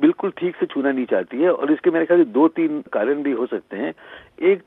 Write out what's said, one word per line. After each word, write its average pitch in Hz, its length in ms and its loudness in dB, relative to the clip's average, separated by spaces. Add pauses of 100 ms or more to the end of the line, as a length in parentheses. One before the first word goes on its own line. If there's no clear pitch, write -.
बिल्कुल 175 300 2
ठीक 175 260 -6
से 180 100 -4
छूना 139 260 -2
नहीं 127 140 -4
चाहती 98 300 -2
है, 170 140 2
और 143 220 0
इसके 170 180 0
मेरे 165 160 0
ख्याल 175 180 4
से 120 60 -8
दो 139 180 4
तीन 156 440 -4
कारण 135 300 -2
भी 139 100 -2
हो 120 140 -4
सकते 95 300 -8
हैं। 139 180 -6 (480)
एक 185 240 2